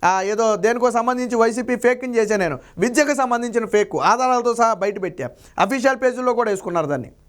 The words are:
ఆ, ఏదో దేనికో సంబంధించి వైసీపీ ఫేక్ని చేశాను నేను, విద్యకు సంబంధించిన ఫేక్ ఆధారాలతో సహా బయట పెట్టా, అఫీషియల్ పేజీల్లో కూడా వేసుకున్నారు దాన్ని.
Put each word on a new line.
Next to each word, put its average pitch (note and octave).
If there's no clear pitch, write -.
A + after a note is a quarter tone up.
ఆ, F#3
ఏదో A3+
దేనికో A#3+
సంబంధించి B3
వైసీపీ A#3+
ఫేక్ని B3
చేశాను G#3
నేను, D3
విద్యకు C#4+
సంబంధించిన A#3+
ఫేక్ G#3
ఆధారాలతో A#3+
సహా A3+
బయట G3+
పెట్టా, C3+
అఫీషియల్ C4
పేజీల్లో B3
కూడా A3
వేసుకున్నారు F3
దాన్ని. B2+